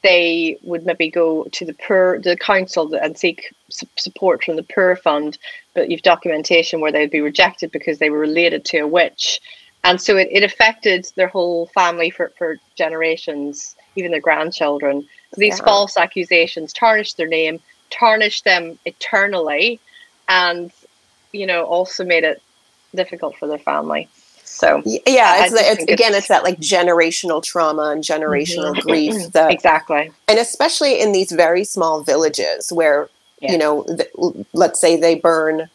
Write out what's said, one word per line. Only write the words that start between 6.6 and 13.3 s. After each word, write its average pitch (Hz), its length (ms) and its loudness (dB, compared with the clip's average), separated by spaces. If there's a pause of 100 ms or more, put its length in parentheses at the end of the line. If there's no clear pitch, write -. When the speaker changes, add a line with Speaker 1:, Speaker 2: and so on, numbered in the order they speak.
Speaker 1:
where 156 120 0
they'd 151 180 0
be 151 120 -2
rejected 165 500 -2
because 151 260 -6
they 151 120 0
were 151 80 -2
related 156 480 0
to 165 140 -2
a 151 60 -2
witch. - 540 -2 (420)
And 180 180 2
so 202 180 2
it, 185 120 2
it 202 120 2
affected 208 760 0
their 185 120 2
whole 175 400 -2
family 175 420 0
for, - 260 -6
for 160 220 -6 (180)
generations, 160 1000 -4 (220)